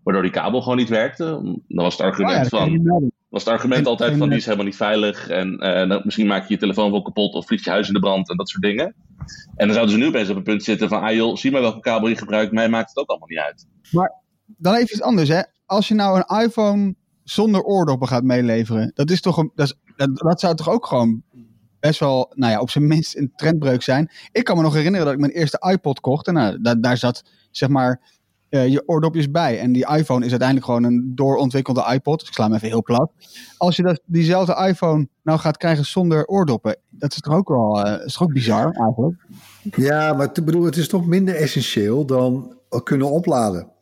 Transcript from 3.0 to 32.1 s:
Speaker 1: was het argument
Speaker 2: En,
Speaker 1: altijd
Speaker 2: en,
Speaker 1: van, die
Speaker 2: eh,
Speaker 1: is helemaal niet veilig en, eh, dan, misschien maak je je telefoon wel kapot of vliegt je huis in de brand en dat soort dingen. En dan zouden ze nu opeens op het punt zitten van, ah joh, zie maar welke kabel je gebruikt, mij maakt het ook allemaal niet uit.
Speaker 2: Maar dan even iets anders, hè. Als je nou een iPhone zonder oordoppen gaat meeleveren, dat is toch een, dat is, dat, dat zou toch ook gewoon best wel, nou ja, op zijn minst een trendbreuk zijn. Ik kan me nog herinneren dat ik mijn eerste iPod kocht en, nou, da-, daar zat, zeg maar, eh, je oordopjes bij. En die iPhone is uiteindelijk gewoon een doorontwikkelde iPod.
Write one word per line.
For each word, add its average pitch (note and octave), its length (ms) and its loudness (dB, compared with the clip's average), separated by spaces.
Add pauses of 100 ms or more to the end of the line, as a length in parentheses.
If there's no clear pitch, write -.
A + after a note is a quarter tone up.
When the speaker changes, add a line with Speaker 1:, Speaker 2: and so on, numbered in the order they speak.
Speaker 1:
was - 140 -6
het A2+ 100 0
argument B2+ 280 0
Speaker 2:
En, C#3 60 2
Speaker 1:
altijd A#2+ 240 0
Speaker 2:
en, D3 60 0
Speaker 1:
van, D3 100 2
die C#3+ 80 2
Speaker 2:
eh, A2+ 40 0
Speaker 1:
is - 60 -8
helemaal G2+ 200 -2
niet G2 100 -6
veilig G#2 540 -2
en, F#2 280 -2
eh, F#2 320 0
dan, G2+ 140 0
misschien G#2+ 240 0
maak G2 200 0
je G#2+ 60 0
je F#2+ 60 -2
telefoon G#2 320 0
wel G2+ 100 0
kapot G#2 320 -2
of E2 120 -6
vliegt G#2+ 180 -4
je - 60 -6
huis G2 180 0
in G2 60 -2
de G2+ 60 2
brand F#2+ 300 0
en F#2 80 -6
dat F#2+ 120 -6
soort F#2+ 140 -6
dingen. A#2 320 -2 (600)
En G#2+ 100 2
dan G#2+ 80 2
zouden G#2+ 220 2
ze A2+ 60 2
nu D3 60 2
opeens A2+ 220 -2
op G2+ 60 -2
het F#2+ 80 -6
punt G#2+ 200 -2
zitten G#2+ 260 -2
van, G2+ 120 -2
ah A2 120 -2
joh, A2+ 220 0
zie C3+ 160 -2
maar C#3 100 0
welke A2+ 180 -2
kabel A2+ 300 0
je A2 80 -2
gebruikt, G#2+ 340 -2
mij A2+ 180 2
maakt A2+ 200 -2
het - 80 -8
ook D3 120 -6
allemaal - 180 -6
niet E2 120 -10
uit. D2 260 -8 (260)
Speaker 2:
Maar F3 220 0 (320)
dan F3+ 280 -2
even A#3 200 0
iets G#3+ 80 -6
anders, F3 280 2
hè. E3+ 120 2 (240)
Als G3+ 220 0
je A3 60 0
nou G3 320 2
een G#3 180 0
iPhone G#3 520 0 (280)
zonder G#3 380 2
oordoppen D#3 460 2
gaat B2+ 160 0
meeleveren, A#2 680 2
dat D3 180 0
is F#3+ 100 0
toch F3 160 0
een, D#3+ 180 0
dat C#3+ 100 2
is, - 140 -6 (160)
dat, C#3 220 -2
dat E3 220 0
zou E3+ 160 0
toch E3 140 -4
ook A3+ 160 0
gewoon A#2 380 0 (560)
best D#3 200 0
wel, C3+ 360 0
nou B2 160 2
ja, G#2 80 0
op B2 100 -2
zijn D3 180 2
minst D#3 300 0
een C#3 180 -4
trendbreuk C#3+ 460 0
zijn. C#3+ 300 0 (200)
Ik B3 120 -2
kan F#3+ 140 0
me D#3+ 40 2
nog D#3 120 2
herinneren D#3+ 320 0
dat C#3+ 80 0
ik C3+ 60 -4
mijn C#3+ 120 2
eerste E3+ 400 -2
iPod D3+ 280 -2
kocht C3+ 280 -2
en, F#3 60 -2
nou, A2 280 0
da-, A#2 140 2
daar B2 220 2
zat, B2 260 -2 (280)
zeg C3+ 180 -2
maar, B2+ 320 2 (480)
eh, C3 180 2
je C#3+ 200 0
oordopjes D#3 440 0
bij. C#3 280 0
En B2 120 0
die B2 160 2
iPhone C#3 380 0
is A#2+ 40 -2
uiteindelijk B2+ 360 2
gewoon A#2+ 180 2
een B2 320 2
doorontwikkelde C3 760 0
iPod. C3 260 0